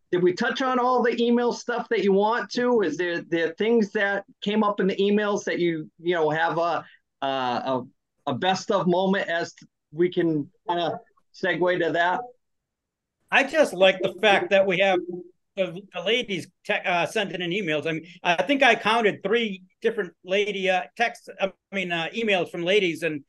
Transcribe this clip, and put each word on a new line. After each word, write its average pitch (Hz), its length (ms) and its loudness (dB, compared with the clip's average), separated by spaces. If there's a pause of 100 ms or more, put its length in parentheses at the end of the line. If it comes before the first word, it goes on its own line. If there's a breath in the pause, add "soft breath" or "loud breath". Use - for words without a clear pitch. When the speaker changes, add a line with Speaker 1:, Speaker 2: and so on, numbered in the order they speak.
(120)
Speaker 1:
did 175 120 2
we 180 100 4
touch 247 280 -4
on 254 180 0
all 247 240 2
the 233 200 0
email 240 300 2
stuff - 360 -6
that 208 140 0
you 196 100 4
want 208 380 0
to? 247 300 2
Is 147 160 -2
there, 170 240 -2
there 165 360 -2
things 220 340 2
that 202 320 -2 (180)
came 214 220 0
up 202 160 0
in 190 80 0
the 196 80 0
emails 208 480 0
that 170 160 -4
you, 165 300 -2 (100)
you 170 160 -2
know, 156 140 2
have 160 280 0
a, 165 260 -2 (380 soft breath)
a, 143 40 -4
a, 127 580 -2 (440)
a 139 80 -2
best 185 360 -2
of 185 160 2
moment 190 420 2
as 170 240 -4
t-, - 140 -20 (240)
we 175 200 0
can 160 380 -2 (180)
kinda 170 320 -4 (360)
segue 180 500 0
to 156 80 0
that? 175 280 0 (1080)
Speaker 2:
I 240 120 4
just 285 300 2
like 190 280 6
the 185 200 -2
fact 190 280 4
that 196 160 4
we 185 140 0
have 190 200 2 (560)
the, 180 240 -4 (140)
the 175 80 -10
ladies 202 460 -4 (180)
te-, 214 80 -2
uh, 175 320 0
sending 190 360 -4
in 170 100 -4
emails. 156 340 -4
I 165 60 -2
mean, 160 160 -8 (160 loud breath)
I 175 180 2
think 277 220 2
I 240 100 6
counted 214 480 0
three 202 400 -2 (200)
different 208 320 -4 (100)
lady, 190 480 -2
uh, 180 120 0 (140)
texts, - 320 -4 (100)
I 190 120 -2 (200)
mean, 185 200 -4
uh, 165 240 -2
emails 202 340 0
from 175 140 -8
ladies, 175 400 0
and 156 240 -4